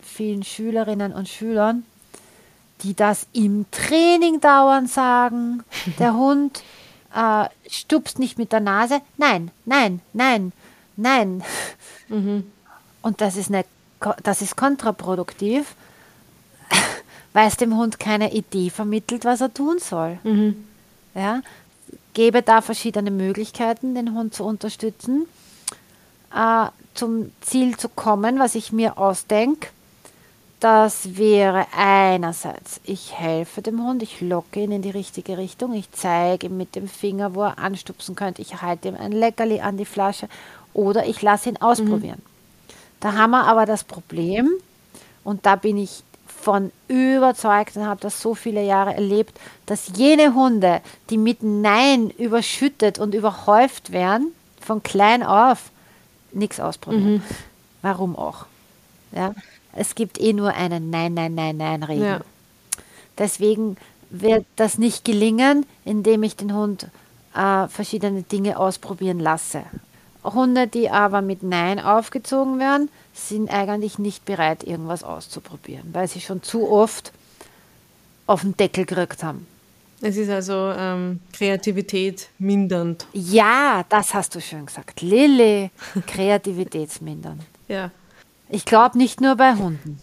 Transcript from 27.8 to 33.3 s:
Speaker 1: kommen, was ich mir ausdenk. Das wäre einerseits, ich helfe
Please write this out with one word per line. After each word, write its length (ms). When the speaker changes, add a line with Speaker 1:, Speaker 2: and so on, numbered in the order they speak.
Speaker 1:
kommen, 500
was 160
ich 160
mir 260
ausdenk. 760
Das 560
wäre 480
einerseits, 1080
ich 340
helfe 420